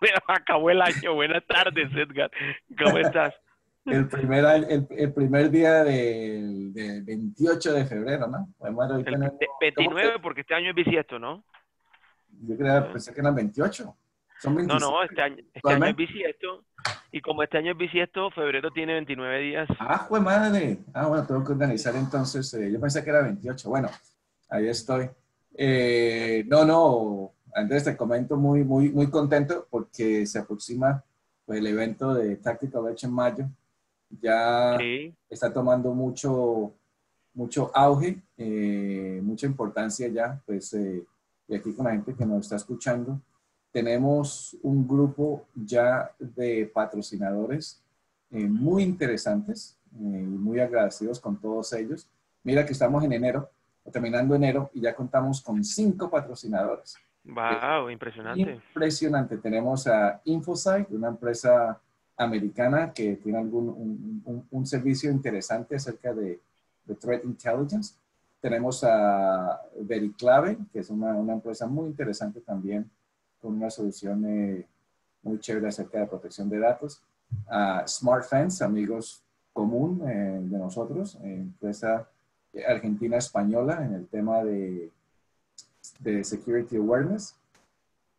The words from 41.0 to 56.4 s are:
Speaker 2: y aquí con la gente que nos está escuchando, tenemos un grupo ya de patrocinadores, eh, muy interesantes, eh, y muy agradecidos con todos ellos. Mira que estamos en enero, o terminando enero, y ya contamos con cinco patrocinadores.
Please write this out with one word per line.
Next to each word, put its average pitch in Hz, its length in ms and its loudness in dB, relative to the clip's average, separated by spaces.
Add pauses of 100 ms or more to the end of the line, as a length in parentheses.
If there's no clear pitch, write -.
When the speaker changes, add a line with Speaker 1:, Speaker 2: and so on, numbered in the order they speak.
Speaker 2:
y 104 80 -4
aquí 104 180 -6
con 127 120 -4
la 117 60 0
gente 110 220 -4
que 117 120 -2
nos 104 160 0
está 104 160 -6
escuchando, 123 640 -4 (500)
tenemos 135 920 0
un 139 240 2
grupo 143 640 0
ya 120 640 2
de 120 560 -2
patrocinadores, 107 1080 -4 (520)
eh, 107 160 -2
muy 143 340 2
interesantes, 135 960 -2 (160)
eh, 123 60 -20
y 95 380 -4
muy 110 240 0
agradecidos 117 580 0
con 104 200 -6
todos 110 340 -4
ellos. 117 340 -6 (360)
Mira 143 220 4
que 143 60 -6
estamos 135 320 2
en 143 80 2
enero, 123 400 -2 (320)
o - 80 -20
terminando 120 420 0
enero, 139 400 2
y 123 80 -8
ya 117 140 0
contamos 135 460 0
con 107 220 -2
cinco 196 460 0
patrocinadores. 117 880 -4 (280)